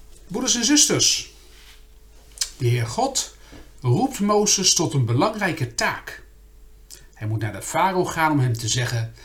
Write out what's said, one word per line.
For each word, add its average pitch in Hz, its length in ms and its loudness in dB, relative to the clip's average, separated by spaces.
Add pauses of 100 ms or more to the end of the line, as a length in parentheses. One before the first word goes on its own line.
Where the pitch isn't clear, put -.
(260)
Broeders 240 280 -2
en 240 100 -2
zusters, - 680 2 (1200)
de 123 80 0
Heer 120 200 0
God - 480 -4 (460)
roept 190 400 2
Mozes 208 540 2
tot 160 200 0
een 131 100 2
belangrijke 160 680 0
taak. - 500 -4 (920)
Hij 110 140 -8
moet 110 120 -2
naar 104 120 -4
de 95 100 -12
farao 180 420 0
gaan 160 280 0
om 147 60 4
hem 123 140 2
te 113 160 -4
zeggen: 117 460 -2 (100)